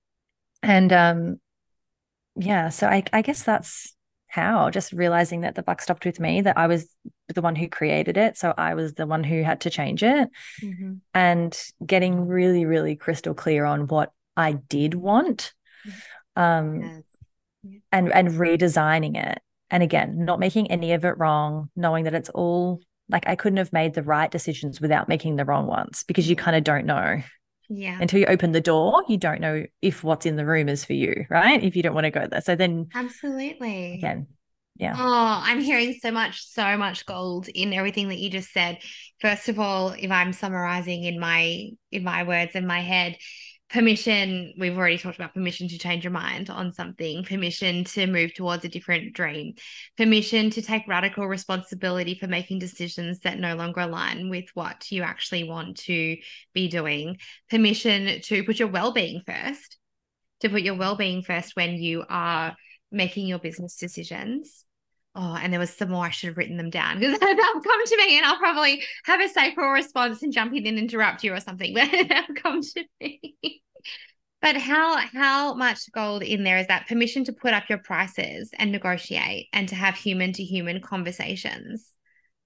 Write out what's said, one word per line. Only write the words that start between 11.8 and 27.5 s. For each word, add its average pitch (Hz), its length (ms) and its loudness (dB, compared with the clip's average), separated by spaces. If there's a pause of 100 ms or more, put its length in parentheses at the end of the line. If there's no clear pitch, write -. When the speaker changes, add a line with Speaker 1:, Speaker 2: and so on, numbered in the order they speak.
Speaker 1:
getting 180 420 2
really, 180 380 4
really 156 300 2
crystal 160 380 -4
clear 147 320 2
on 147 220 0
what 151 240 2 (240)
I 160 180 2
did 143 400 0
want, 208 600 2 (300)
Speaker 2:
Yeah. 202 100 -16 (420)
Speaker 1:
um, 165 460 2
Speaker 2:
Yes. 160 220 -12 (600)
Yeah. 196 160 -20 (120)
Speaker 1:
and, 180 220 4
and 180 160 8
redesigning 160 880 4
it. - 220 -4 (320)
And 175 100 4
again, 156 440 2
not 175 140 2
making 190 300 2
any 170 240 2
of 165 100 2
it 175 140 0
wrong, 151 580 0
knowing 165 280 2
that 160 100 0
it's 160 160 -2
all, 175 520 0 (280)
like, - 180 2
I 185 80 2
couldn't 196 220 2
have 180 160 0
made 160 220 2
the 151 80 -2
right 151 260 2
decisions 147 500 -6
without 151 300 4
making 156 280 0
the 139 80 0
wrong 143 200 2
ones, - 420 -4
because 170 220 2
you 170 80 6
Speaker 2:
Yeah. - 60 -6
Speaker 1:
kinda 160 180 4
don't 147 240 2
know. 104 380 0 (460)